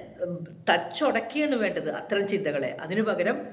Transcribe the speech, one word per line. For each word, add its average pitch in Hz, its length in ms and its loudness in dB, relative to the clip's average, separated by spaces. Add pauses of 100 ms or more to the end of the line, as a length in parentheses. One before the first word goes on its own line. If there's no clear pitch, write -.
(240)
ഉം, - 460 -8
തച്ചുടയ്ക്കുകയാണ് 262 840 2
വേണ്ടത് 170 360 0
അത്തരം 202 360 0
ചിന്തകളെ. 147 540 0
അതിനു 185 200 0
പകരം 202 520 2